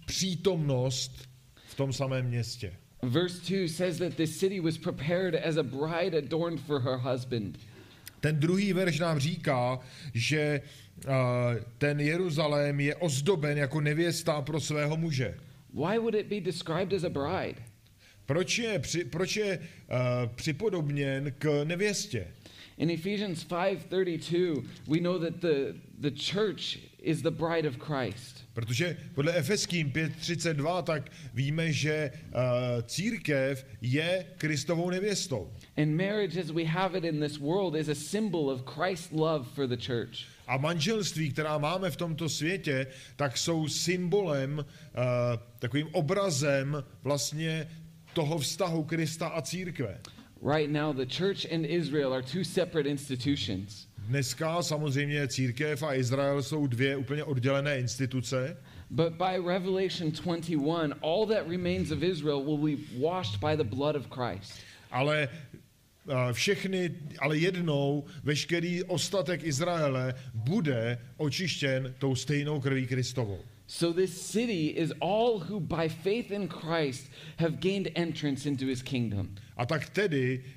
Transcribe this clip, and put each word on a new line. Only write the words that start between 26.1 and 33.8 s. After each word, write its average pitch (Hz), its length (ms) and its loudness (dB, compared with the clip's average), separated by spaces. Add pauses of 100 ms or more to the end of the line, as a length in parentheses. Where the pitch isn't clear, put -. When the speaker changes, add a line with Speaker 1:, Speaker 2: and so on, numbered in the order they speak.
Speaker 2:
church - 580 -2 (120)
is 151 200 0
the 160 80 2
bride 160 380 0
of 123 80 -4
Christ. - 760 -6
Speaker 1:
Protože 123 440 -2 (180)
podle 160 220 2
Efeským 165 540 2
pět 160 260 0
třicet 165 380 -2
dva 160 280 0
tak 151 280 -2 (240)
víme, 151 380 0
že, 151 200 2
eh, 156 200 0 (720)
církev 143 840 0 (140)